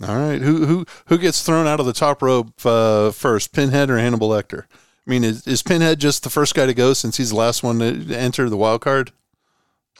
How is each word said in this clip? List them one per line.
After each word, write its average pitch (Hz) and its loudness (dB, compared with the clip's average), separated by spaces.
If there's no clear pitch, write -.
All 104 -4
right. 139 -2
Who, 156 2
who, 165 0
who 170 2
gets 170 -2
thrown 160 2
out 151 0
of 139 0
the 123 -2
top 143 0
rope, 127 2
uh, 110 4
first, 110 -2
Pinhead 139 0
or 123 2
Hannibal 113 0
Lecter? 104 -4
I - -16
mean, 123 0
is, 110 -4
is 127 -2
Pinhead 165 0
just 143 0
the - -8
first 147 0
guy 139 2
to 131 2
go 127 4
since 117 -4
he's 123 -2
the 107 -4
last 113 0
one 117 -2
to 120 -4
enter 123 -2
the 107 -4
wild 110 0
card? 135 -2